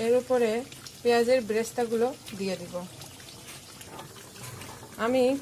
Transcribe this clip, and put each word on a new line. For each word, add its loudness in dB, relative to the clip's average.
এর 4
উপরে 4
পেঁয়াজের 6
ব্রেস্তাগুলো 0
দিয়ে -2
দিব। -12
আমি 6